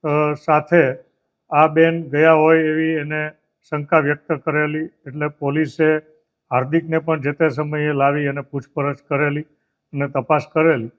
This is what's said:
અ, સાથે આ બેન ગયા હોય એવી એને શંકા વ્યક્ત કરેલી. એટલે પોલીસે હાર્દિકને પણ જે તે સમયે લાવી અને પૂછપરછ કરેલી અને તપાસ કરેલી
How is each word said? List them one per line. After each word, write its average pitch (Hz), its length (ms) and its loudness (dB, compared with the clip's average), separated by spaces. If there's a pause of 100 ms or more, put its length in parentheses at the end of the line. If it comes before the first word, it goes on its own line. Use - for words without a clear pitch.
અ, 151 300 0
સાથે 151 600 2 (560)
આ 156 160 4
બેન 165 420 2
ગયા 151 240 4
હોય 160 260 4
એવી 156 300 -2
એને 151 420 -6 (400)
શંકા 147 280 0
વ્યક્ત 147 340 -2
કરેલી. 151 520 -2
એટલે 147 440 -10
પોલીસે 156 680 0 (540)
હાર્દિકને 160 480 0
પણ 160 220 -2
જે 139 120 -4
તે 160 160 0
સમયે 151 440 -4
લાવી 143 340 0
અને 143 140 -4
પૂછપરછ 139 560 -6 (120)
કરેલી 147 340 -2 (500)
અને 143 160 -4
તપાસ 143 440 -2
કરેલી 151 460 0